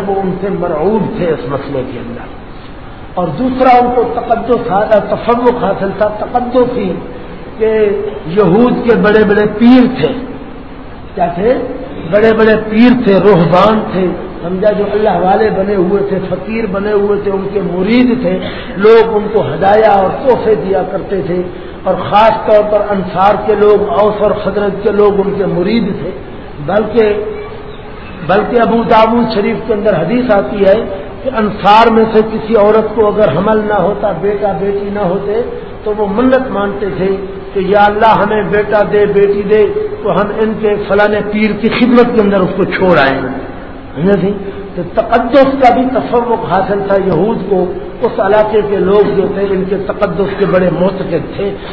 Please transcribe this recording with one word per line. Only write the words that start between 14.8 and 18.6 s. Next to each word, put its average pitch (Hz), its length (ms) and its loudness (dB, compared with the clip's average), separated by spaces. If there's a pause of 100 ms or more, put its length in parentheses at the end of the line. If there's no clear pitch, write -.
اللہ 208 240 2
والے 202 320 2
بنے 196 260 0
ہوئے 190 340 2
تھے، 190 100 -2 (100)
فقیر 220 360 -4
بنے 196 260 -2
ہوئے 202 300 0
تھے، 202 100 -2
ان 190 220 -2
کے 202 80 -2
مرید 208 600 2
تھے۔ 185 180 0 (380)